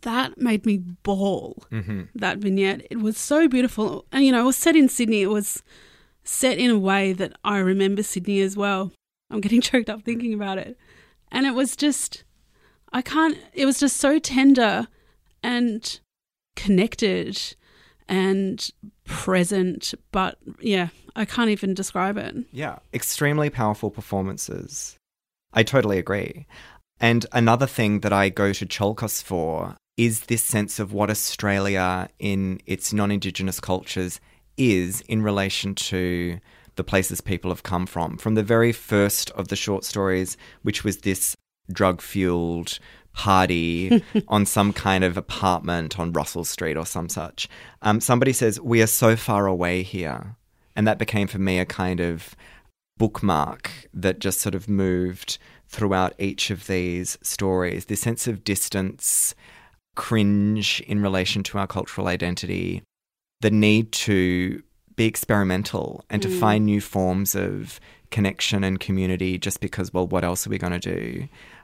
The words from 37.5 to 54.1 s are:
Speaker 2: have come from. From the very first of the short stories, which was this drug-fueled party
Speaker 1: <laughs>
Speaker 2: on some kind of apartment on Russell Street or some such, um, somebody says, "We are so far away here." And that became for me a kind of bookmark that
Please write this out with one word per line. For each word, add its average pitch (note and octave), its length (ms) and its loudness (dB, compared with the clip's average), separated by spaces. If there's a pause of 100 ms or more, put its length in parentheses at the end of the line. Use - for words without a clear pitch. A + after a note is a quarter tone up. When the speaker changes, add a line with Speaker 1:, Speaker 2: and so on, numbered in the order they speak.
Speaker 2:
have F2 120 -6
come F2+ 240 -2
from. E2+ 300 -4
From A2 180 -2
the A2 80 2
very A#2 300 4
first - 600 0
of F#2 160 -6
the G2+ 80 -4
short F#2+ 280 -2
stories, F#2 520 -2 (260)
which - 220 -4
was G2+ 140 -2
this - 380 -2 (340)
drug-fueled F2 1080 0 (340)
party F#2 920 2 (120)
Speaker 1:
<laughs> G#3+ 140 0
Speaker 2:
on G2+ 180 4
some G2+ 260 2
kind F#2+ 320 2
of F2 140 0
apartment E2+ 840 -2
on E2+ 120 -2
Russell E2 320 -4
Street D#2+ 340 -4
or D#2+ 80 -6
some E2+ 220 -8
such, - 400 -8 (340)
um, G#2+ 180 2
somebody B2+ 320 2
says, A2 280 2
"We A#2 220 2
are A2 40 6
so A2+ 300 4
far G2+ 300 0
away F2+ 360 0
here." F#2 540 -8 (380)
And G#2+ 120 2
that G#2+ 120 2
became G#2 300 -2
for G2+ 100 -8
me F#2+ 200 2
a F2+ 80 0
kind F2+ 340 -2
of E2+ 340 -4 (640)
bookmark G2 720 0 (220)
that F#2 280 0